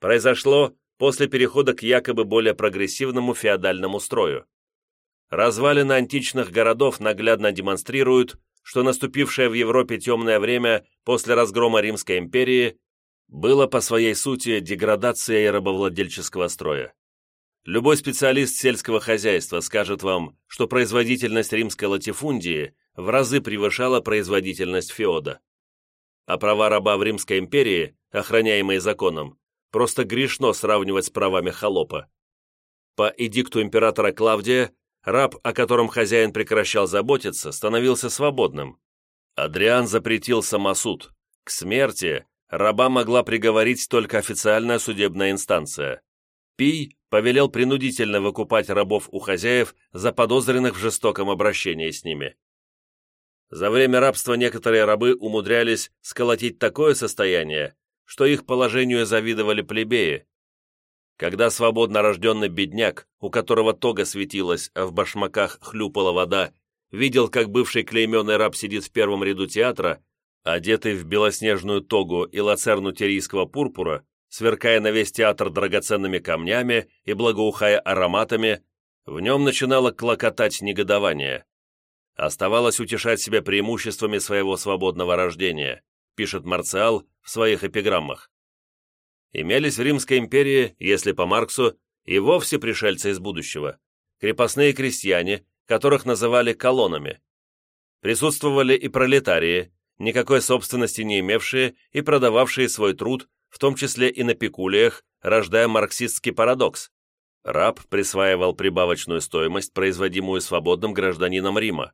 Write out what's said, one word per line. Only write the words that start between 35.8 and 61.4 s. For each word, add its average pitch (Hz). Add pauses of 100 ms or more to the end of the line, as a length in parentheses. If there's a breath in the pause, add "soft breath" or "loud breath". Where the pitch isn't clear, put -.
хозяин 110
прекращал 104
заботиться, 98
становился 120
свободным. 110 (560)
Адриан 107
запретил 110
самосуд. 98 (320)
К -
смерти 95 (240)
раба 104
могла 123
приговорить 113
только 113
официальная 110
судебная 98
инстанция. 78 (560)
Пий 147 (140)
повелел 123
принудительно 123
выкупать 101
рабов 98
у 95
хозяев, 110 (180)
заподозренных 120
в 90
жестоком 101
обращении 92
с -
ними. 73 (1160)
За 87
время 127
рабства -
некоторые 117
рабы 107
умудрялись 110
сколотить 117
такое 139
состояние, 85 (300)
что -
их 143
положению 123
завидовали 107
плебеи. 107 (920)
Когда 95